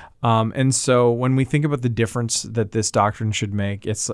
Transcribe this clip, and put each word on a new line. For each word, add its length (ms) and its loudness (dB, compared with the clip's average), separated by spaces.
Um, 320 2
and 180 2
so 380 2
when 240 0
we 100 2
think 200 0
about 160 -2
the 80 0
difference 540 -2
that 280 -4
this 200 -2
doctrine 420 0
should 200 -4
make, 320 -4
it's, 280 -4